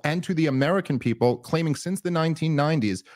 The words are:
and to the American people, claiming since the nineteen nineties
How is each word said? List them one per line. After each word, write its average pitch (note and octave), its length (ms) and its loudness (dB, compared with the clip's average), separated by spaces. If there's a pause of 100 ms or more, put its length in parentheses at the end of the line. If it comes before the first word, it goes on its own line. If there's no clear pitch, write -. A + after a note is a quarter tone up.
and D#3+ 200 -2
to F#3+ 100 -4
the D#3+ 120 2
American C#3+ 540 0
people, A#2+ 380 2
claiming D#3+ 380 -2
since F#3 260 -6
the F3+ 100 -4
nineteen D#3+ 440 0
nineties C#3+ 480 0 (120)